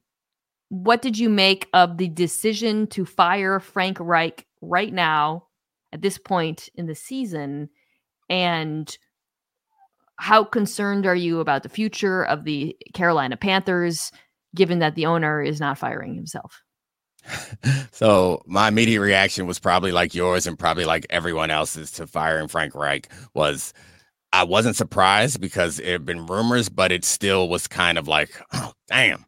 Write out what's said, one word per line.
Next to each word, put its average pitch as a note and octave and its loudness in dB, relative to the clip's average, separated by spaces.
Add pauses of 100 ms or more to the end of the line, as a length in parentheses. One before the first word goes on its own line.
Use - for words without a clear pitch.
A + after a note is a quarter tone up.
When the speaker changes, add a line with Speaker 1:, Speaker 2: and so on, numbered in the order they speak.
(680)
Speaker 1:
what G#3 2
did A3+ -2
you A#3 2
make F#3+ 4
of F3 4
the F3+ -2
decision G#3 -2
to F#3+ -6
fire F#3+ 2
Frank F#3 -4
Reich E3+ 0 (140)
right F3 -2
now D#3+ 0 (460)
at D#3 -10
this G3 -2
point E3 -4
in F3 -8
the D#3+ -8
season? D3+ -8 (580)
And D#3+ -2 (1200)
how G#3+ 4
concerned G3+ -2
are F3+ 2
you E3+ 0
about D3 0
the - -14
future G3 -2
of D3+ -2
the D3+ -4 (160)
Carolina E3+ 2
Panthers, F3+ 0 (420)
given F3 4
that D#3 2
the D#3+ -2
owner D#3 0
is D3 -2
not C#3+ -2
firing - -8
himself? - -14 (640)
Speaker 2:
<laughs> - -16 (600)
So F#2 4
my G2+ 2
immediate A2+ 4
reaction G2 2
was F2+ -6
probably F2+ 2
like F2 0
yours F2+ 0
and E2 -8
probably E2 0
like D#2+ -2
everyone D#2+ -2
else's D#2 -4
to D#2+ -14
firing D#2 -2
Frank D#2 -4
Reich C#2+ -4 (260)
was, D2 -2 (580)
I F#2 4
wasn't G#2 2
surprised G#2 2
because F2 -2
it - -8
had F2 -4
been E2+ -8
rumors, A2+ 0
but F#2 2
it F2+ -2
still F#2+ 0
was F2 -2
kind E2+ 0
of D2 -4
like, D#2 0 (240)
"Oh, - -8 (160)
damn, A2 2